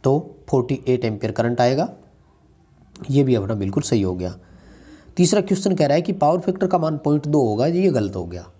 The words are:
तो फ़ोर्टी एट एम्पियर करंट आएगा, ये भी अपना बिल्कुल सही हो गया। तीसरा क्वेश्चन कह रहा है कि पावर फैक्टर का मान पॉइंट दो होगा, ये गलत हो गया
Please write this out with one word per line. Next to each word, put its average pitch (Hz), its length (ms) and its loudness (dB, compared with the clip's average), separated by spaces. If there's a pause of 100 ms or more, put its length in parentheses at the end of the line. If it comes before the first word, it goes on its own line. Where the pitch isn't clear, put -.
तो - 320 0 (140)
फ़ोर्टी 131 380 0
एट 123 180 0
एम्पियर 107 280 -4
करंट 120 280 -2
आएगा, 131 280 2 (1040)
ये 139 280 0
भी 127 120 2
अपना 104 200 -2
बिल्कुल 98 280 -2
सही 113 180 2
हो 92 140 -2
गया। 90 200 -8 (840)
तीसरा 180 240 4
क्वेश्चन 190 340 0
कह 156 120 2
रहा 143 80 4
है 175 60 2
कि 185 140 -4
पावर 160 260 2
फैक्टर 190 260 -2
का 185 120 0
मान 156 200 -2
पॉइंट 147 280 0
दो 147 140 2
होगा, 113 260 0
ये 180 240 2
गलत 101 240 -2
हो 87 100 -6
गया 87 340 -14